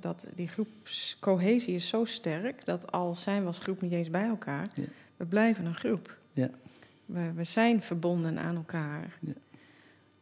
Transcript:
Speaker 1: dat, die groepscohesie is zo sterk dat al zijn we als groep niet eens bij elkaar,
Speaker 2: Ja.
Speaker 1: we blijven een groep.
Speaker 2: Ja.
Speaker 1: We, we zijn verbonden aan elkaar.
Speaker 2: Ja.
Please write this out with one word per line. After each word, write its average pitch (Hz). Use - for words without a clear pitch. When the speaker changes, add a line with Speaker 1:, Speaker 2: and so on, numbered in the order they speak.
Speaker 1:
dat, 170
die 175
groepscohesie -
is 175
zo 226
sterk 190
dat 175
al 175
zijn 196
we 185
als 175
groep 190
niet 175
eens 170
bij 185
elkaar, 175
Speaker 2:
Ja. -
Speaker 1:
we 180
blijven 202
een 170
groep. -
Speaker 2:
Ja. 131
Speaker 1:
We, 170
we 170
zijn 226
verbonden 170
aan 165
elkaar. 160
Speaker 2:
Ja. 156